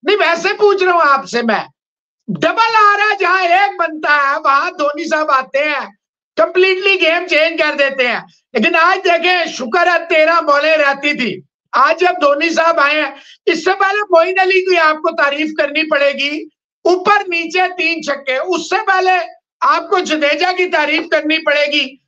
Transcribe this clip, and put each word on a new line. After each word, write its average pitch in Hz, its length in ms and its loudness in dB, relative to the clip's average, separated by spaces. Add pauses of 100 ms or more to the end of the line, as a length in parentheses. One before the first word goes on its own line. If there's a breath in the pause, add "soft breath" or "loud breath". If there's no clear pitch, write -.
नहीं, 392 140 0
वैसे 339 360 0
पूछ 403 300 2
रहा 370 100 2
हूँ 330 100 2
आपसे 269 400 0
मैं। 202 220 -2 (600)
Double 453 480 0
आ 415 200 4
रहा 415 120 0
है, 403 100 0
जहां 370 240 0
एक 370 360 2
बनता 320 400 -2
है 285 220 0
वहां 302 340 0
धोनी 294 320 -4
साहब 311 260 -2
आते 269 280 0
हैं, 285 280 -4 (500)
completely 370 600 2
game 339 280 0
change 330 360 0
कर 302 140 0
देते 269 320 0
हैं। 208 160 -4 (300 soft breath)
लेकिन 320 220 0
आज 349 240 4
देखें, 349 520 0
शुक्र 320 380 -2
है 339 160 -2
तेरह 320 360 2
बॉलें 302 360 2
रहती 285 380 0
थी, 202 280 -6 (300)
आज 302 260 2
जब 359 220 2
धोनी 285 280 2
साहब 330 300 0
आए 285 160 2
हैं, 302 200 -4 (320 loud breath)
इससे 339 260 0
पहले 392 280 0 (100)
मोइन 359 260 4
अली 370 240 2
की 370 160 0
आपको 311 360 0
तारीफ 302 440 -2
करनी 294 260 -2
पड़ेगी, 285 680 -2 (360)
ऊपर 381 420 2
नीचे 339 420 -2
तीन 330 340 -4
छक्के, 269 340 -6
उससे 349 440 -4
पहले 381 340 0 (520)
आपको 330 340 0
जडेजा 311 500 -2
की 359 160 -2
तारीफ 311 440 -2
करनी 311 260 0
पड़ेगी। 294 500 -2 (200)